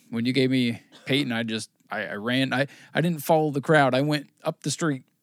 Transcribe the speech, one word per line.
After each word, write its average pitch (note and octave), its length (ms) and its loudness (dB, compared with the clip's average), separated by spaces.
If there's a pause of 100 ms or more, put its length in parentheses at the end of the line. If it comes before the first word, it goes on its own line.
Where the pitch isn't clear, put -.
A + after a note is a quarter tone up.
when A#2 160 -4
you B2+ 80 -2
gave C3 180 2
me B2 300 0 (240)
Peyton, C#3 260 0
I A#2 120 -2
just, A2 260 -6 (200)
I, G#2 180 -6
I - 80 -10
ran. B2 380 -2
I, C#3 140 0 (260)
I D3 80 0
didn't E3 180 0
follow D#3 320 2
the C#3 100 -4
crowd. C#3 340 4
I C3 60 4
went D3 280 -2 (140)
up - 200 -6
the D3+ 80 -2
street C#3+ 320 -2 (200)